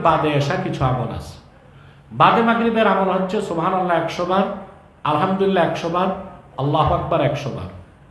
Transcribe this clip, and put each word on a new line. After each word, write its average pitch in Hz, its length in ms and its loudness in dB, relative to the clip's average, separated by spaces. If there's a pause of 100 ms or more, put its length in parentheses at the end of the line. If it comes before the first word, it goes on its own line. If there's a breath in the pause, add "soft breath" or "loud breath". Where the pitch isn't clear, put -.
বাদে 151 260 2
এশা 143 260 0
কিছু - 280 -4
আমল 117 320 -2
আছে। - 220 -12 (760 loud breath)
বাদে 170 300 4
মাগরিবের 226 460 2
আমল 190 240 2
হচ্ছে 185 300 -2
সুবহানাল্লাহ 180 560 0
একশো 170 280 -2
বার, 190 180 2 (600)
আলহামদুলিল্লাহ 185 640 2
একশো - 240 -2
বার, 180 180 0 (500)
আল্লাহু 151 360 2
আকবার 165 280 0
একশো - 280 -2
বার, 92 200 -8 (420)